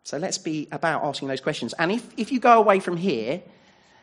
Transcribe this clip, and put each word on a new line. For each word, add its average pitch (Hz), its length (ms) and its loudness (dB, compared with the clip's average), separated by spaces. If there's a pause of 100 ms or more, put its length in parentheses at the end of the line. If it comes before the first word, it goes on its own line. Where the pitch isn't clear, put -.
So - 140 -10
let's 175 200 -6
be 156 340 -6
about 151 320 -2
asking 139 260 -4
those 135 120 -6
questions. 135 380 -6
And 170 120 0
if, 240 160 -6 (100)
if 233 140 -6
you 254 80 -2
go 233 200 8
away 208 200 6
from 180 180 -4
here 160 440 -2 (600)